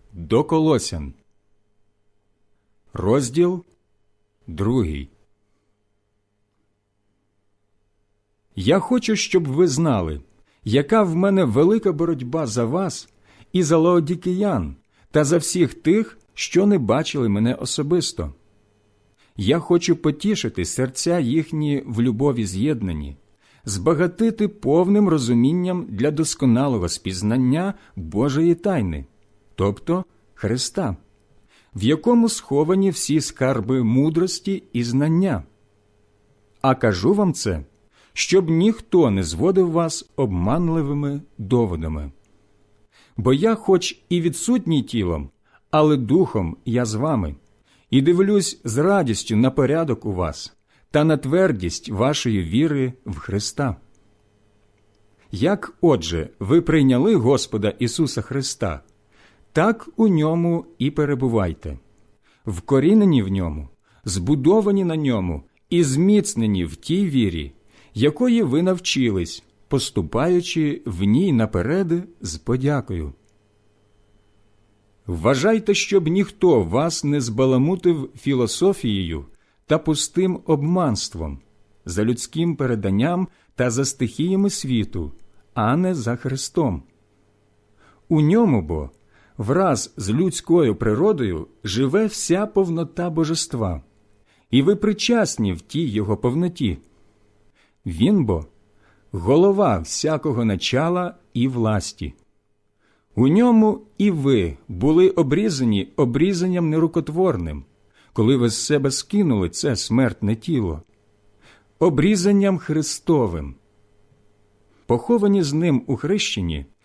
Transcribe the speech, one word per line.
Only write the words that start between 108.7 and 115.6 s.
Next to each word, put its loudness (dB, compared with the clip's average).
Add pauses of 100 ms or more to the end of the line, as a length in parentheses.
скинули 0
це -4
смертне 0
тіло, -4 (1000)
обрізанням 4
Христовим. -2 (1300)
Поховані 2
з -4
ним 2